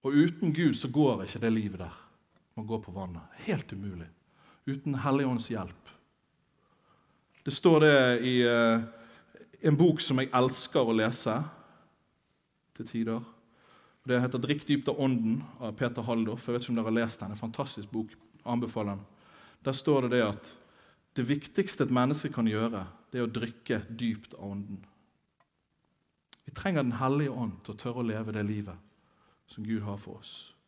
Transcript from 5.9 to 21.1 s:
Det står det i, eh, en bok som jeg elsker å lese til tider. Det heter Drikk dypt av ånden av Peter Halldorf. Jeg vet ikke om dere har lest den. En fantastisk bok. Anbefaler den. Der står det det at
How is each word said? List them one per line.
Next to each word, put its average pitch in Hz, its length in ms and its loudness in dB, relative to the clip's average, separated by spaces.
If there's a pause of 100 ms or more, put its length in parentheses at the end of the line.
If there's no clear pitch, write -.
Det 143 80 -4
står 156 320 6
det 131 400 8
i, 127 80 2 (160)
eh, 117 320 4 (880)
en 147 80 6
bok 160 240 6
som 131 180 2
jeg 135 140 -2
elsker 127 560 2
å 113 80 2
lese 110 380 0 (1400)
til - 140 -12
tider. 113 360 -4 (840)
Det 123 160 4
heter 127 160 0
Drikk 143 280 -2
dypt 139 220 0
av 135 120 -2
ånden 127 420 2 (180)
av 110 160 -8
Peter 120 260 -2
Halldorf. 113 440 -2
Jeg 120 80 -2
vet 120 80 -2
ikke 120 80 -8
om 120 60 0
dere 113 80 -2
har 113 180 2
lest 113 180 -4
den. 98 100 -8
En 104 60 -8
fantastisk 113 540 -8
bok. 110 180 -6 (380)
Anbefaler 113 500 -2
den. 101 80 -12 (600)
Der 135 80 0
står 135 300 2
det 123 80 0
det 123 180 4
at - 300 -8 (560)